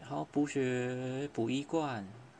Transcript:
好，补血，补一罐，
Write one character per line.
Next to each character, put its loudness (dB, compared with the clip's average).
好， -4
补 4
血， 0
补 2
一 0
罐， 0